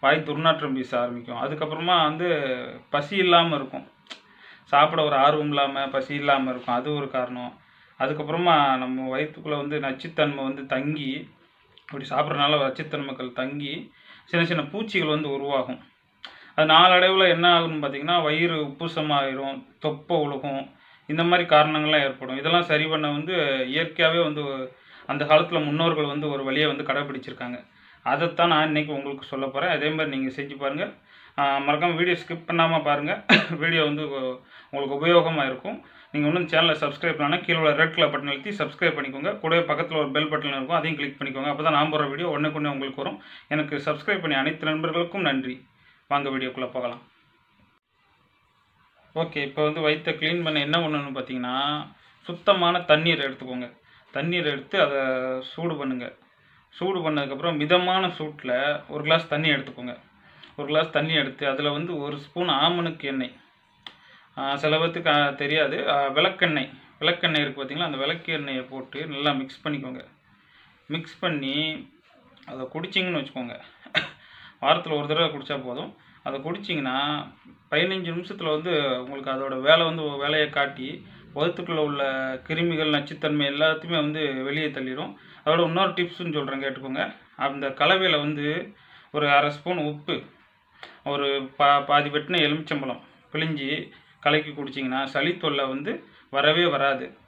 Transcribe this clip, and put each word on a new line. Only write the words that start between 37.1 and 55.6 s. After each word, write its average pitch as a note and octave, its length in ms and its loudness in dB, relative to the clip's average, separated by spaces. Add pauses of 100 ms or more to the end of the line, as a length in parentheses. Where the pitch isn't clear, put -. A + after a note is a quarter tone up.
பண்ணலன்னா, D3+ 240 0
கீழே E3 180 0
உள்ள D#3 140 4
red D#3+ 220 2
color D3+ 160 4
பட்டன் C#3+ 180 -4
அழுத்தி C#3 220 -6
subscribe D#3 460 -2
பண்ணிக்கோங்க. C#3 420 -4
கூடவே D#3+ 360 2
பக்கத்துல D#3+ 220 -4
ஒரு C#3+ 140 0
bell D3+ 200 0
பட்டன் D3 260 -2
இருக்கும், C3+ 200 -2
அதையும் D#3 220 -2
click C#3 220 -6
பண்ணிக்கோங்க. C3+ 200 -6
அப்பதான் D3 300 0
நான் D3+ 220 2
போடுற D3+ 160 0
video D3+ 200 -4
உடனுக்குடனே D3+ 440 -2
உங்களுக்கு C3+ 300 -6
வரும். F3 200 -6 (260)
எனக்கு D3+ 280 -2
subscribe D3+ 440 -2
பண்ணி D3+ 160 0
அனைத்து D3+ 280 -2
நண்பர்களுக்கும் D#3+ 560 -2
நன்றி. C3 460 -2 (420)
வாங்க C#3+ 200 0
வீடியோக்குள்ள C3 420 -4
போகலாம். B2 320 -6 (2000)
ஓகே, D#3+ 220 -4
இப்போ C#3+ 280 -2
வந்து D#3 240 0
வயித்தை D#3 260 0
clean E3 300 -2
பண்ண D#3 160 0
என்ன D3 180 0
பண்ணணும்னு D3 360 -2
பார்த்தீங்கன்னா, C3 720 -4 (360)
சுத்தமான F3 580 2
தண்ணீர் D3+ 500 4
எடுத்துக்கோங்க. B2+ 460 -10 (340)
தண்ணீர் E3 360 -2
எடுத்து C#3+ 340 -2
அதை C#3 180 4 (420)
சூடு E3 360 -6